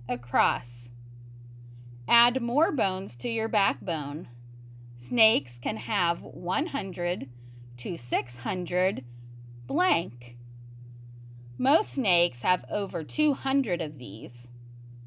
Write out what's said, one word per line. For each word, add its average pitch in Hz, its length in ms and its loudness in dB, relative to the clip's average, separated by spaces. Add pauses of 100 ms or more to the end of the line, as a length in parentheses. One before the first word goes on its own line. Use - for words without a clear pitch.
across. 220 840 2 (1160)
Add 233 360 6
more 277 300 4
bones 196 460 0
to 247 100 -2
your 226 200 0
backbone. 185 800 0 (680)
Snakes 233 640 4
can 220 180 -2
have 190 460 2
one 196 460 -2
hundred 190 600 -2 (500)
to 185 180 -2
six 370 420 0
hundred 185 640 2 (640)
blank. 214 680 2 (1200)
Most 294 360 6
snakes 175 500 4
have 185 260 4
over 190 360 0
two 302 300 4
hundred 262 460 2
of 151 180 -4
these. 113 500 -8 (580)